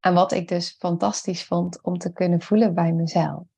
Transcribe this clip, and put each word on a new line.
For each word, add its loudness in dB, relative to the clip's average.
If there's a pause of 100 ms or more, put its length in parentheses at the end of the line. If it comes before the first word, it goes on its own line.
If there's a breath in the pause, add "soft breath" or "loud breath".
En 6
wat 4
ik -2
dus -4
fantastisch -2
vond -4
om -4
te -6
kunnen 0
voelen 2
bij 2
mezelf. 0 (140)